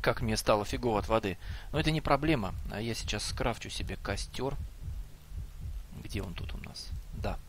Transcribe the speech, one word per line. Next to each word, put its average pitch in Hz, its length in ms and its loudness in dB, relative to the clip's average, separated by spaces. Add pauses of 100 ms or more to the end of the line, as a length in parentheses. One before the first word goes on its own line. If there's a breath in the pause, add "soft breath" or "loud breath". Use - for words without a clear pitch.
Как 127 180 4
мне 110 160 4
стало 107 280 6
фигово 120 340 2
от 98 100 2
воды. 107 300 4 (340 loud breath)
Но 147 80 2
это 160 100 4
не 156 100 4
проблема. 139 540 4 (160)
А 101 100 -2
я 113 140 0
сейчас - 300 -2
скрафчу - 460 0
себе - 260 -4
костёр. - 600 -2 (1500)
Где 101 200 -4
он 92 120 -4
тут - 200 -6
у - 40 -4
нас? - 300 -10 (260)
Да. 98 240 -2 (100)